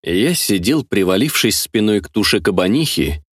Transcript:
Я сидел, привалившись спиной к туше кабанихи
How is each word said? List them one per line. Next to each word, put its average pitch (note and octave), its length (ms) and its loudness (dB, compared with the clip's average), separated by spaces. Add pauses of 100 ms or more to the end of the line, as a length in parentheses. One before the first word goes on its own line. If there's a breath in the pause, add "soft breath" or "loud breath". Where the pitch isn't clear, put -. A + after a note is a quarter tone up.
Я A2 320 0
сидел, G#2+ 480 0
привалившись G2+ 720 0
спиной G#2+ 440 0
к - 80 -14
туше G#2 320 0
кабанихи F#2 920 0